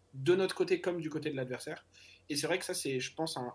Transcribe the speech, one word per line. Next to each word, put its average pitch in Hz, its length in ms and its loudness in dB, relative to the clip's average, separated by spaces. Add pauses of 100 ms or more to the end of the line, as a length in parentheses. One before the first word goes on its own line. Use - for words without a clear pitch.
(140)
de 135 220 4
notre 190 180 2
côté 175 280 2
comme 175 200 0
du 156 80 -4
côté 151 220 -2
de 139 40 -6
l'adversaire. 127 500 -6 (440)
Et 147 80 -2
c'est 151 100 0
vrai 180 120 2
que - 60 -6
ça, 185 80 -4
c'est, 135 280 0
je - 120 -6
pense, 160 220 -2
un, 123 200 -6